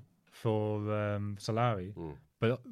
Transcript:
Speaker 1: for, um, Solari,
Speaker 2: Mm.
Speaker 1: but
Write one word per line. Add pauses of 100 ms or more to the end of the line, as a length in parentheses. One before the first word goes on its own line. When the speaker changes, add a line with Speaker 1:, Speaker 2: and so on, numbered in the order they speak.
(320)
Speaker 1:
for, (160)
um,
Solari,
Speaker 2:
Mm. (240)
Speaker 1:
but (100)